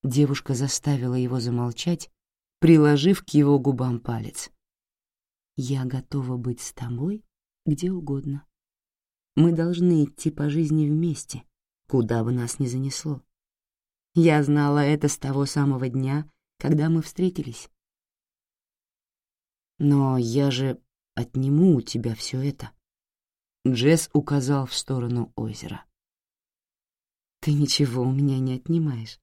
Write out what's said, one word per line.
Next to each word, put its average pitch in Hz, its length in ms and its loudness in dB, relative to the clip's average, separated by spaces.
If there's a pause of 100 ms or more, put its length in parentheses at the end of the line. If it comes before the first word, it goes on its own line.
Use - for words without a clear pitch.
Девушка 139 520 0
заставила 127 600 -2
его 127 260 -2
замолчать, 120 720 -4 (480)
приложив 156 640 6
к - 60 -20
его 143 280 6
губам 127 420 -2
палец. 113 500 -8 (1040)
«Я 131 280 -4
готова 127 520 -4
быть 123 240 -6
с - 120 -14
тобой 131 500 -6 (420)
где 170 260 -2
угодно. 143 540 -6 (920)
Мы 165 160 6
должны 170 520 2
идти - 260 -4
по 147 200 -4
жизни 156 360 2
вместе, 151 580 -4 (440)
куда 117 340 2
бы 117 100 -2
нас 120 260 -4
ни 135 80 -2
занесло. 135 560 -6 (920)
Я 156 280 4
знала 147 340 2
это 147 300 2
с - 100 -4
того 139 260 -2
самого 139 440 -2
дня, 135 420 -4 (280)
когда 156 300 0
мы 165 140 0
встретились». 170 680 -6 (2000)
«Но 139 380 2
я 127 360 0
же 135 280 -4 (340)
отниму 143 600 2
у 123 60 2
тебя 113 340 -6
всё - 260 -8
это». 139 300 -6 (960)
Джесс 131 460 2
указал 143 540 0
в - 80 -12
сторону 120 600 -4
озера. 104 500 -10 (1600)
«Ты 151 120 -2
ничего 139 500 0
у 127 100 0
меня 135 260 0
не 131 160 -4
отнимаешь 135 680 -4